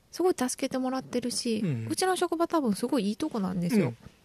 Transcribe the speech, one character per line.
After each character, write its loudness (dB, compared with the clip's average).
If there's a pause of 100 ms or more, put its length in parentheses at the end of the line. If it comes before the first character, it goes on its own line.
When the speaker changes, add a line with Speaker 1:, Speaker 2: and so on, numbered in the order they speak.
(120)
Speaker 1:
す -2
ご 6
い 0
助 -2
け -10
て -2
も 0
ら -2
っ -6
て -2
る -2
し、 -2
Speaker 2:
う 0
ん。 -2
Speaker 1:
う -2
ち 2
の 2
職 0
場 2
多 2
分 2
す 0
ご 2
い 2
い 0
い -6
と -2
こ -4
な 0
ん -2
で 0
す 4
よ。 4
Speaker 2:
う -2
ん。 -8 (280)